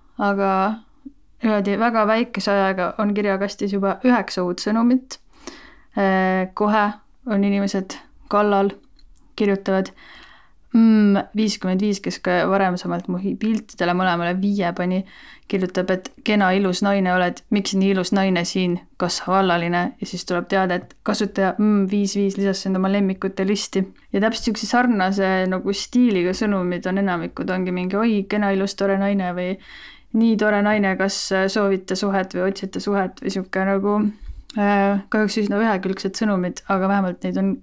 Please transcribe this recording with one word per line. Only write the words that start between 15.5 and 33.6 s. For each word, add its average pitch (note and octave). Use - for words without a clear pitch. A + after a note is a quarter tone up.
et F#3
kena, G#3
ilus F#3+
naine G3
oled, F3+
miks G3+
nii G3
ilus F#3
naine F#3+
siin, F3+
kas F3
vallaline? F3
Ja F#3+
siis -
tuleb F3
teada, F#3+
et -
kasutaja G3
M G#3
viis G3+
viis G3
lisas G3
end F#3+
oma F#3+
lemmikute F#3+
listi. G3+
Ja G3
täpselt A3
siukse G#3
sarnase G3
nagu F#3+
stiiliga F#3+
sõnumid F#3
on G3
enamikud, F3
ongi F#3
mingi, F3+
oi, A3
kena, G#3
ilus, G3
tore G3
naine G3
või F3+
nii A3+
tore G#3+
naine, G#3
kas, G3
äh, F#3+
soovite F#3+
suhet G3
või F3+
otsite F#3+
suhet G3
või G3
siuke F#3+